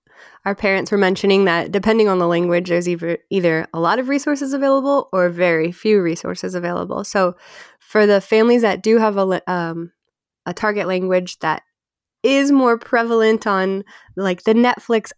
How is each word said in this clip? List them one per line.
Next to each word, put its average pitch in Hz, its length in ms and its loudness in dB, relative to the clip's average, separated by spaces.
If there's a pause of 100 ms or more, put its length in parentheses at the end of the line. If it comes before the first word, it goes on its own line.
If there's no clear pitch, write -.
(460)
our 202 80 -4
parents 196 380 -2
were 208 60 0
mentioning 196 480 2
that 170 260 0
depending 214 380 2
on 185 100 2
the 175 80 2
language, 175 420 0
there's 175 200 0
either, 170 300 -4 (100)
either 170 440 0
a 165 60 -6
lot 175 200 0
of 254 100 -4
resources 277 440 -2
available 277 600 0
or 180 160 2
very 170 420 0
few 208 300 2
resources 180 540 -6
available. 180 500 -6
So 180 300 -2 (440)
for 214 260 0
the 202 140 4
families 226 420 2
that 196 220 -2
do 220 140 4
have 214 180 2
a 196 80 0
li-, 185 240 -2
um, 170 460 -6 (520)
a 175 80 -8
target 208 340 -2
language 185 520 -2
that 160 240 -4 (580)
is 277 300 2
more 254 260 4
prevalent 226 720 0
on, 190 360 -2 (340)
like, 185 260 -4
the 220 100 2
Netflix 233 640 0